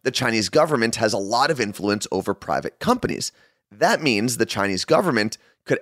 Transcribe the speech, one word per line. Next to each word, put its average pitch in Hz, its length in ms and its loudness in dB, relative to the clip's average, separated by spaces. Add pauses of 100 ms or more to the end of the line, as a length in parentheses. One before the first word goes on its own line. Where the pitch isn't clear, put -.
the 131 80 -2
Chinese 113 400 0
government 147 460 2
has 113 180 2
a 104 40 -2
lot 117 320 0
of 143 80 0
influence 104 540 -2
over 95 220 -2
private - 460 -4
companies. - 520 -2 (400)
That 156 300 0
means 113 340 2
the 113 80 0
Chinese 98 400 -2
government 147 540 2 (260)
could - 180 0